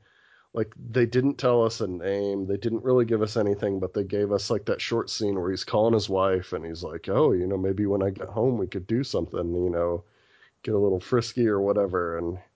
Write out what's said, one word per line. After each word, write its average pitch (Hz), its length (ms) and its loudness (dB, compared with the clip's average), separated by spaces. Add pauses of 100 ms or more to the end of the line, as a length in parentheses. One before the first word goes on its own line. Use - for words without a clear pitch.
(540)
like, 113 240 -4
they 120 300 2
didn't 131 300 2
tell 120 260 4
us 113 180 0
a 101 60 -2
name, 98 600 -2
they 98 100 0
didn't 110 280 -2
really 127 200 4
give 113 180 2
us 107 140 -2
anything, 101 420 0
but 92 140 -4
they 104 120 0
gave 101 280 0
us, 95 180 0
like, 107 160 -2
that 104 140 0
short - 280 -2
scene 101 300 -2
where 90 120 0
he's 92 140 -4
calling 113 300 4
his 98 140 0
wife 95 440 2
and 82 120 -6
he's 82 180 -10
like, 82 260 -8
"Oh, 127 240 4
you 90 140 0
know, 98 100 -2
maybe 95 300 -2
when 98 160 0
I 98 80 0
get 98 180 -10
home 117 280 0
we 95 100 -2
could 95 200 -8
do 120 160 0
something, 87 520 -4
you 90 160 0
know, 85 340 -2 (580)
get 110 120 -2
a 101 40 2
little 95 220 2
frisky 120 460 0
or 101 140 2
whatever," 92 560 0
and 87 220 -4 (160)